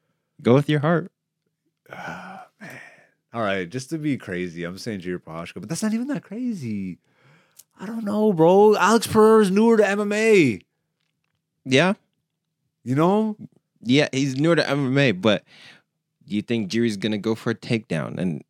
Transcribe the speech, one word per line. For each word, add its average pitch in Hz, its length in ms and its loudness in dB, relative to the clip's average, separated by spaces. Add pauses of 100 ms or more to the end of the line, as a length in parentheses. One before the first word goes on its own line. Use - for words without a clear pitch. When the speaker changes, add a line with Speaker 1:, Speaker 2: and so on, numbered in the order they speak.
(420)
Speaker 1:
Go 120 120 4
with 143 140 2
your 151 120 0
heart. 165 320 -2 (800)
Speaker 2:
Ah, 185 560 -18 (120)
man. 170 100 -20 (600)
All 117 100 -8
right, 98 280 -4
just 127 200 -12
to 165 80 -6
be 151 180 -4
crazy, 87 480 -8
I'm 90 140 -10
saying 104 240 -10
Jiri 90 160 -8
Prochazka, 82 420 -14
but 104 80 -14
that's 165 160 -10
not 220 100 -2
even 240 140 -6
that 262 160 -8
crazy. 131 760 -8 (800)
I 185 80 -14
don't 226 180 -8
know, 208 280 0
bro. 190 440 6
Alex 208 300 2
Pereira's 220 440 6
newer 220 260 4
to 208 120 4
M 202 120 -2
M 208 120 -2
A. 202 480 4 (1040)
Speaker 1:
Yeah. 143 280 2 (920)
Speaker 2:
You 123 140 -4
know? 208 400 0 (460)
Speaker 1:
Yeah, 135 280 2
he's 135 260 -4
newer 160 200 2
to 156 120 0
M 143 180 -2
M 131 120 -2
A, 139 140 2
but 95 320 -2 (840)
do - 80 -10
you 104 80 -4
think 113 260 -4
Jiri's 113 280 -2
gonna 107 220 -4
go 110 180 -4
for - 140 -6
a 113 40 -2
takedown? 85 640 -6
And 85 320 -6